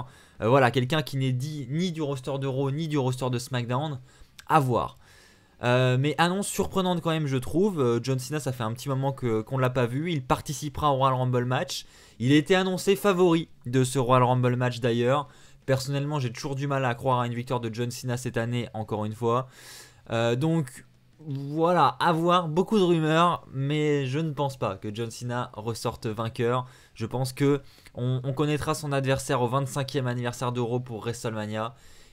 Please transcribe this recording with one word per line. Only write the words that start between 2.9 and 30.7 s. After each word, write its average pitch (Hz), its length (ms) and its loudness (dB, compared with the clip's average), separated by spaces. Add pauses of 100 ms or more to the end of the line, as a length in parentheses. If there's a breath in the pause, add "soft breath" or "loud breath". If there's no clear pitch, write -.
roster 127 320 0
de 123 100 -2
SmackDown. 127 600 -4 (460 loud breath)
À 156 120 6
voir. 113 380 0 (680 soft breath)
Euh, 127 340 4
mais 147 200 2
annonce 180 320 0
surprenante 185 500 0
quand 165 120 0
même, 156 160 0
je 135 100 0
trouve. 170 420 0
Euh, 120 240 2
John 131 160 -2
Cena, 139 220 -6
ça 139 100 -2
fait 123 120 -6
un 110 100 -4
petit 117 160 -8
moment 135 240 -2
que, 117 260 0
qu'on 120 180 -4
l'a 131 120 2
pas 127 160 2
vu. 143 260 -4
Il 135 140 -4
participera 151 640 -2
au 139 60 2
Royal 131 180 2
Rumble 127 300 0
match. 135 400 -4 (340 loud breath)
Il 127 140 4
était 156 220 6
annoncé 185 420 2
favori 180 500 4 (180)
de 131 200 2
ce 127 120 -2
Royal 127 260 6
Rumble 123 340 4
match 123 240 -2
d'ailleurs. 123 480 2 (360 loud breath)
Personnellement, 143 540 -2
j'ai 123 100 -2
toujours 135 260 -8
du 139 120 -4
mal 135 160 0
à 120 100 0
croire 123 280 0
à 120 40 -2
une 120 80 -4
victoire 120 280 -4
de 113 120 -6
John 120 160 -4
Cena 123 280 -4
cette 123 180 -8
année, 120 380 -2
encore 107 320 -4
une 110 80 -6
fois. 120 340 0 (640 loud breath)
Euh, 117 240 2
donc, 160 500 -2 (400)
voilà, 147 760 2
à 170 100 4
voir, 170 380 2
beaucoup 180 280 2
de 196 60 6
rumeurs, 165 720 4
mais 147 520 0
je 131 140 -2
ne 160 120 -2
pense 139 260 -4
pas 101 180 -2
que 104 180 -8
John 117 160 -6
Cena 120 440 -6
ressorte 110 520 -6
vainqueur. 117 600 -2 (300 loud breath)
Je 113 100 -6
pense 127 260 -4
que 139 300 2 (340 loud breath)
on, 127 300 -2
on 139 80 -2
connaîtra 151 400 0
son 147 180 -6
adversaire 135 500 0
au 123 60 4
vingt-cinquième 131 580 -2
anniversaire 123 460 -2
de 123 80 -4
Raw 123 220 -2